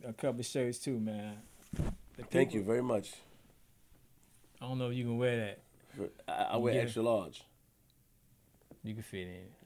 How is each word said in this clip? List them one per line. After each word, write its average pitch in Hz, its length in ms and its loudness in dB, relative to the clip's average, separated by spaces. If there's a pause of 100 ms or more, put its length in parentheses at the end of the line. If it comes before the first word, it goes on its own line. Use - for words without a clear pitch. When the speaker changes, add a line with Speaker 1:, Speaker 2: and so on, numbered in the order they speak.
Speaker 1:
a 113 60 -6
couple 123 260 0
of 123 80 -4
shirts 123 320 0
too, 131 200 -2
man. 107 360 -4 (840)
The 123 140 -10
Speaker 2:
Thank 135 240 6
you 107 60 2
Speaker 1:
people 101 120 2
Speaker 2:
very 123 100 4
much. 113 280 0 (1500)
Speaker 1:
I 123 80 -12
don't 127 120 -2
know 123 100 2
if 123 80 -2
you 123 60 0
can 117 160 2
wear 123 180 4
that. 104 220 -2 (360)
Speaker 2:
For, 98 140 -4 (180)
I, - 260 0
I 113 40 2
wear 120 160 4
Speaker 1:
Yeah. 123 80 4
Speaker 2:
extra 113 220 0
large. 107 400 2 (1400)
Speaker 1:
You 110 120 -6
can 110 80 -8
fit 92 240 -8
in. 90 160 -12 (220)